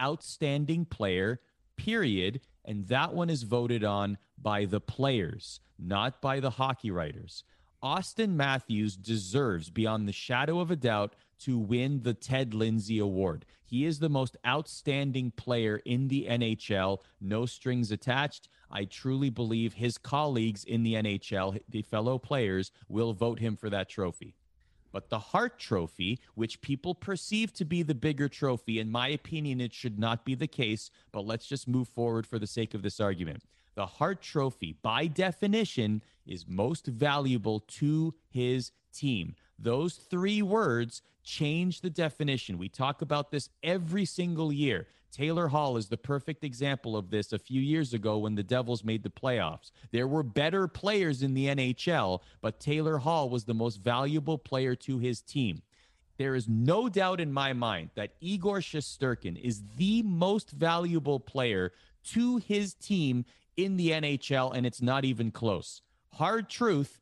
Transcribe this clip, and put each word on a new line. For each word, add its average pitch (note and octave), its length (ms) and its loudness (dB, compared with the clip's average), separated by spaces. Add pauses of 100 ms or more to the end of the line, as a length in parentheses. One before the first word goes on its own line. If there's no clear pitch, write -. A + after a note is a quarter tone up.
outstanding D3 840 0
player, G2+ 560 0 (360)
period. B2 640 0 (240)
And G#2 240 -6
that C3+ 260 2
one E3+ 160 0
is C3 140 0
voted A#2 400 2
on G2+ 340 0 (180)
by G#2 280 0
the G2+ 160 -4
players, A#2 800 -2 (180)
not G2 420 -2
by C3+ 200 0
the C3 100 0
hockey C3 400 -2
writers. E2+ 540 -6 (400)
Auston F#3+ 500 0
Matthews B2+ 600 0
deserves, G2 760 0
beyond A2 380 0
the G2 40 -4
shadow C#3+ 480 0
of E3+ 100 -2
a F3 60 0
doubt, A2 380 0 (260)
to B2 180 0
win B2 440 0
the A#2+ 100 0
Ted B2+ 400 -2
Lindsay A2 460 2
Award. F#2+ 480 0 (180)
He B2+ 220 0
is D#3 140 0
the D#3 100 2
most C3+ 260 0 (100)
outstanding C3+ 840 0
player A2+ 560 0
in B2+ 220 2
the C3+ 200 0
N A#2+ 140 2
H A2 280 0
L, F#2+ 320 2 (180)
no G#2+ 260 0
strings B2 440 0
attached. B2+ 580 -2 (220)
I G2+ 140 -4
truly C3+ 460 -2
believe A2+ 420 0
his A#2 240 -2
colleagues A#2+ 680 -2
in A#2 180 0
the A2+ 140 2
N G#2+ 100 0
H G2+ 260 -4
L, G2 240 -2 (120)
the G#2+ 120 -6
fellow A2+ 380 -2
players, G2+ 540 0 (160)
will A2+ 260 0
vote A#2 240 0
him A2 180 -2
for G#2+ 140 -8
that G2 180 -2
trophy. F2 460 -6 (580)
But - 160 -10
the A2 120 -2
Hart A3+ 380 0
Trophy, F#2 600 -2 (160)
which A2 260 -4
people D3 340 -4
perceive G#3 600 -2
to F3+ 100 -2
be E3+ 180 0
the D#3 120 0
bigger C#3+ 340 0
trophy, A#2+ 520 0
in A2 100 -4
my A#2+ 180 0
opinion, D3 520 -4
it A#2+ 120 -4
should A2 260 -6
not A2+ 260 0
be C3 100 -2
the C#3 140 -4
case, A2 420 -2 (220)
but G2+ 120 -6
let's A2 220 -6
just C3+ 220 -6
move B2 200 2
forward A#2 380 0
for A#2 120 -4
the G#2+ 80 -4
sake A2 280 -4
of G2+ 80 -6
this G2+ 180 -4
argument. F2+ 440 -2 (320)
The G2 100 -4
Hart F3 340 -2
Trophy, C3 640 -4
by A#2+ 240 0
definition, F3 960 0 (240)
is F2 220 -10
most G2+ 380 -2
valuable B2+ 760 2
to D#3 540 0 (140)
his B2 440 0 (200)
team. G2 440 -2 (220)
Those C3+ 360 0
three G3 480 0
words D#3+ 600 2 (200)
change E3 580 0
the F#3 100 -4
definition. C#3+ 680 -2
We F#2 100 -6
talk C#3 340 -2
about D3 280 0
this C#3+ 200 -4 (120)
every F3 420 0
single D#3+ 480 0
year. C#3 360 0 (240)
Taylor D#3+ 360 0
Hall C#3 280 2
is G#2+ 120 -2
the A#2 80 -2
perfect C#3+ 480 -4
example B2+ 520 -2
of F#2+ 140 -4
this G#2 220 0
a G#2+ 60 -2
few C3 220 -2
years C#3+ 320 2
ago G#2+ 260 2
when G#2+ 180 0
the G#2 60 0
Devils A#2+ 420 0
made A2 180 0
the G2 80 -4
playoffs. G2 600 -2 (220)
There A#2+ 140 2
were D3+ 160 2
better D#3 440 2
players F3 560 0
in C3+ 120 2
the C3+ 140 2
N C#3 100 2
H B2+ 300 0
L, G#2 340 2 (180)
but G#2+ 200 -4
Taylor D#3 380 2
Hall D3 300 2
was A#2+ 160 -2
the A#2 100 -2
most A2+ 220 0
valuable C#3 640 0
player C3 380 0
to C3 220 -4
his A#2+ 220 0
team. A2 420 -2 (540)
There C3+ 180 0
is A#2 140 0
no D3+ 400 4
doubt F#3 320 2
in D3+ 120 -2
my C3+ 200 0
mind G#2+ 440 -2
that G#2 240 -6
Igor G3 400 0
Shesterkin B2+ 800 -4
is G#2+ 220 -2 (140)
the G#3 260 4
most G3 480 2
valuable D#3+ 680 2
player G#2 520 0 (400)
to A#3+ 260 4
his G3+ 360 0
team C#3 500 2 (320)
in F#3+ 200 0
the E3 160 4
N D#3 120 0
H C#3+ 280 0
L, C3 200 2
and B2+ 120 0
it's B2 160 -2
not C3 240 2
even A#2 260 0
close. - 520 -2 (320)
Hard G3+ 340 2
truth, E3+ 540 2